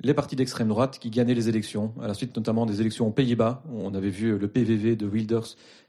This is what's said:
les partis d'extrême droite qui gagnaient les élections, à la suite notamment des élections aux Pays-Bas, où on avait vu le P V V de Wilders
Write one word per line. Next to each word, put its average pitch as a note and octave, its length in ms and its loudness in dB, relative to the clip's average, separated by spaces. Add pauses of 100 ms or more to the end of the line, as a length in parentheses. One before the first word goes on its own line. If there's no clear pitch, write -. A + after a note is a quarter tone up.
les C3+ 140 2
partis C#3 220 -2
d'extrême B2 320 0
droite A#2+ 300 0
qui A#2+ 120 -8
gagnaient A#2+ 240 2
les A#2 140 2
élections, A2 520 -2
à A#2 60 -6
la G#2 80 -4
suite B2 220 -6
notamment A2+ 280 0
des G#2+ 160 0
élections A2 280 0
aux - 40 2
Pays-Bas, A#2+ 580 2
où A2+ 120 -8
on G2 100 -6
avait G2 160 -2
vu G#2 300 0
le G2+ 100 0
P B2 140 2
V A2 140 4
V A2 200 2
de G#2 100 -4
Wilders A2 500 -2 (320)